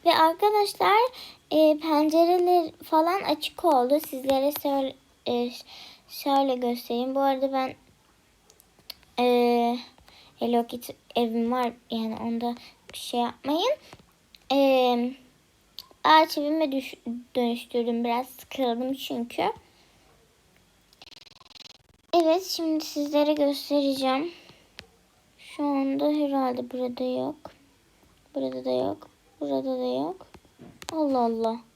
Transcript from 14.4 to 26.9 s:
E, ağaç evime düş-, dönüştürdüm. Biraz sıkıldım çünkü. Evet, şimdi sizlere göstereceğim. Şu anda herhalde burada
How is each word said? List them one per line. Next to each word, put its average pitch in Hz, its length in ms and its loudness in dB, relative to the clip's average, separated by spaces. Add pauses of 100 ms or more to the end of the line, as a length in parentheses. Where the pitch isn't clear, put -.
E, 269 60 4 (1500)
ağaç 311 340 6
evime 294 340 0
düş-, 262 220 -6 (420)
dönüştürdüm. 233 680 -2
Biraz 240 220 -2
sıkıldım 254 680 -4
çünkü. 240 480 -6 (2750)
Evet, 339 340 4
şimdi 311 380 -2
sizlere 294 480 0
göstereceğim. 277 1000 0 (1080)
Şu - 260 -10
anda 277 400 -2
herhalde 269 680 -2
burada 254 340 -6